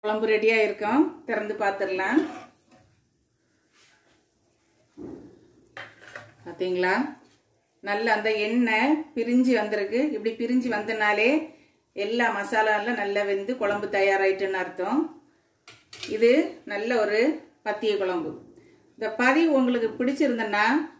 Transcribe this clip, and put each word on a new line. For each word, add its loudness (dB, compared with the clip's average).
குழம்பு -2
ready 4
இருக்கும், 0
திறந்து -4
பார்த்துடலாம். 0
பாத்தீங்களா, 0
நல்ல -2
அந்த -2
எண்ணெய் 2
பிரிஞ்சு 2
வந்திருக்கு. -2
இப்படி -4
பிரிஞ்சு 0
வந்தனாலே 0
எல்லா 0
மசாலாலாம் 0
நல்லா 0
வெந்து -2
குழம்பு -2
தயாராயிட்டுன்னு 2
அர்த்தம். -2
இது 6
நல்ல -4
ஒரு 0
பத்திய -2
குழம்பு. -4
இந்த -6
பதிவு 4
உங்களுக்கு 2
பிடிச்சிருந்ததுன்னா 0